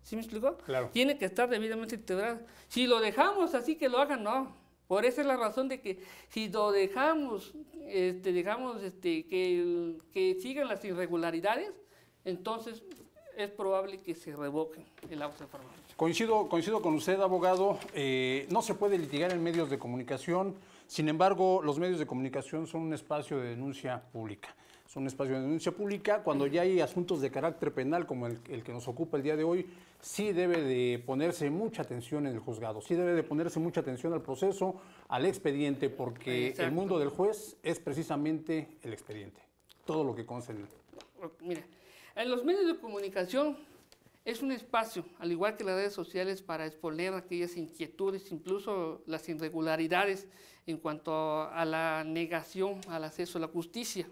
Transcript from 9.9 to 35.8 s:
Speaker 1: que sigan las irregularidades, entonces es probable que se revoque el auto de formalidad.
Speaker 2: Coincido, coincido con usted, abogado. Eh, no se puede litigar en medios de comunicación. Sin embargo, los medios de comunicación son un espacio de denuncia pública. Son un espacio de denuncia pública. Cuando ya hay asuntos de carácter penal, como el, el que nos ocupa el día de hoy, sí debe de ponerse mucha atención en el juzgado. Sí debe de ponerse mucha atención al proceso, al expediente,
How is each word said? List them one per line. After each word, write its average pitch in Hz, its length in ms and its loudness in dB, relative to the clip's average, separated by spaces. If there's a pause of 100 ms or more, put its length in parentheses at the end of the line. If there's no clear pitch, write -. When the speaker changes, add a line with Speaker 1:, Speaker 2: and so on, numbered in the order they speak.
Speaker 1:
que 185 280 2
sigan 262 260 -2
las 202 180 -4
irregularidades, 180 880 0 (520)
entonces 220 580 -6 (540)
es 202 140 -4
probable 196 480 0
que 170 180 -6
se 156 180 -12
revoque 151 500 -4 (240)
el 151 140 -8
auto 147 220 -8
de - 20 -16
formalidad. 135 340 -18 (160)
Speaker 2:
Coincido, 208 520 4
coincido 190 340 2
con 160 120 4
usted, 185 260 2
abogado. 185 580 6 (160)
Eh, 131 560 2
no 180 100 4
se 214 140 -2
puede 202 240 4
litigar 151 340 2
en 175 80 0
medios 165 300 2
de 139 80 0
comunicación. 131 800 -2 (320)
Sin 156 200 0
embargo, 185 540 6
los 147 160 2
medios 180 220 2
de 139 60 0
comunicación 135 600 -4
son 160 160 -6
un 160 100 -2
espacio 147 460 -4
de 123 120 -4
denuncia 127 520 -6 (100)
pública. 110 360 -8 (380)
Son 135 180 -6
un - 20 -2
espacio 131 300 0
de 131 40 0
denuncia 156 320 0
pública. 208 500 0
Cuando 143 240 2
ya 165 160 2
hay 185 180 6
asuntos 170 420 0
de 135 80 0
carácter 147 420 0
penal, 151 320 0
como 123 220 -4
el, 117 120 -4 (120)
el 117 120 -8
que 120 100 -10
nos 117 160 -8
ocupa 156 280 -2
el 139 60 0
día 151 140 2
de 156 80 2
hoy, 180 220 2 (340)
sí 208 320 -2
debe 170 280 4
de 123 460 2
ponerse 147 420 0
mucha 202 320 -2
atención 143 460 -4
en 127 80 -2
el 117 60 -4
juzgado. 110 420 -6
Sí 170 120 -2
debe 175 200 4
de 160 80 4
ponerse 160 360 0
mucha 165 220 0
atención 143 320 -2
al 160 80 0
proceso, 185 540 0 (340)
al 127 160 0
expediente, 143 640 2